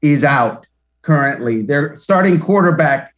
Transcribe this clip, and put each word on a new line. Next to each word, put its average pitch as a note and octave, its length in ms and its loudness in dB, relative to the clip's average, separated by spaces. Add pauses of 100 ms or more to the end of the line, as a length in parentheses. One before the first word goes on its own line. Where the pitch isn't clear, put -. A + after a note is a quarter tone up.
is D3 220 2
out C3+ 420 -2 (340)
currently. C3+ 600 -2
Their C#3+ 340 -4
starting F#3+ 420 0
quarterback E3 800 0